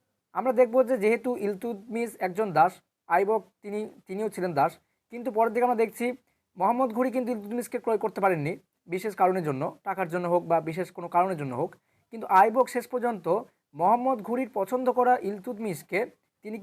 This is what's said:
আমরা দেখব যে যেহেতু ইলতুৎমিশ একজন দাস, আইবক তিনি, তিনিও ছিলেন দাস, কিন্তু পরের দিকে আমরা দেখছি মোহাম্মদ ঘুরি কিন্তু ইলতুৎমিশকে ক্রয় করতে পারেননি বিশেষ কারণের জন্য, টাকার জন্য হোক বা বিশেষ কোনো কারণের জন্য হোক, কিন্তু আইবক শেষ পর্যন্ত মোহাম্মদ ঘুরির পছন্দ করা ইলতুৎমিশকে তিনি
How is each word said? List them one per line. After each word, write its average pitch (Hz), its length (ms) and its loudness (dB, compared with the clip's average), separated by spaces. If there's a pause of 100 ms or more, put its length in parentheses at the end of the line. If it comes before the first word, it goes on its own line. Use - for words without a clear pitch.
(380)
আমরা 240 220 0
দেখব 240 140 4 (140)
যে 254 160 2
যেহেতু 226 260 2 (160)
ইলতুৎমিশ 220 640 -6 (160)
একজন 196 220 -2 (100)
দাস, 175 140 6 (360)
আইবক 196 320 2 (220)
তিনি, 208 180 -6 (280)
তিনিও 202 260 -4
ছিলেন 180 240 -4
দাস, 160 140 2 (400)
কিন্তু 240 240 -10
পরের 226 160 2
দিকে 240 160 2
আমরা 226 160 2
দেখছি 226 200 -4 (520)
মোহাম্মদ 233 400 2
ঘুরি 254 200 0
কিন্তু 247 180 -2
ইলতুৎমিশকে 214 500 -6
ক্রয় 220 200 0
করতে 196 200 -6
পারেননি 165 280 2 (420)
বিশেষ 202 260 -6
কারণের 185 280 4
জন্য, 135 140 -2 (240)
টাকার 185 260 -4
জন্য 175 200 -2
হোক 175 180 4
বা 165 100 4
বিশেষ 165 360 -4
কোনো 175 180 -10
কারণের 180 260 2
জন্য 135 200 -4
হোক, 180 100 -2 (400)
কিন্তু 220 160 -10 (140)
আইবক 226 340 6
শেষ 240 180 -4
পর্যন্ত 226 340 -4 (540)
মোহাম্মদ 240 380 2 (100)
ঘুরির 247 300 -4
পছন্দ 254 280 -2 (120)
করা 247 160 6 (160)
ইলতুৎমিশকে 202 680 -6 (440)
তিনি 214 180 -10